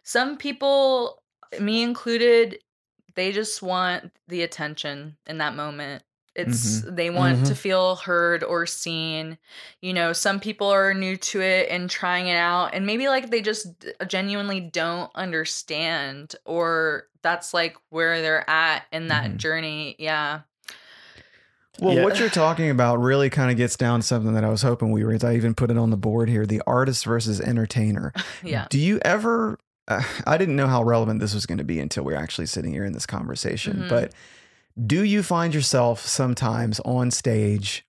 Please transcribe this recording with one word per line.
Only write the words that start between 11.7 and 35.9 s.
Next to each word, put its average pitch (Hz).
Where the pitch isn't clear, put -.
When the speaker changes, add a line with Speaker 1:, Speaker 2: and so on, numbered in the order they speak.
Speaker 1:
and 180
trying 180
it 175
out, 175
and 196
maybe, 233
like, 262
they 226
just 214
d-, -
genuinely 196
don't 170
understand, 156
or 160
that's, 170
like, 165
where 165
they're 156
at 160
in 165
that 147
Speaker 2:
Mm-hmm. 104
Speaker 1:
journey. 156
Yeah. 151
Speaker 2:
Well, 185
Speaker 3:
Yeah. 170
Speaker 2:
what 196
you're 226
talking 160
about 123
really 135
kinda 127
gets 120
down 120
to 110
something 110
that 107
I 107
was 110
hoping 117
we 107
were, 110
I 120
even 117
put 120
it 117
on 113
the 110
board 110
here, 110
the 104
artist 127
versus 110
entertainer. 110
Speaker 1:
<laughs> -
Yeah. -
Speaker 2:
Do 147
you 180
ever, 220
uh, 110
I 156
didn't 170
know 139
how 127
relevant 113
this 104
was 104
gonna 73
be 80
until 73
we're 73
actually 80
sitting 82
here 85
in 98
this -
conversation, -
Speaker 1:
Mm-hmm. 185
Speaker 2:
but -
do 160
you 202
find 170
yourself 123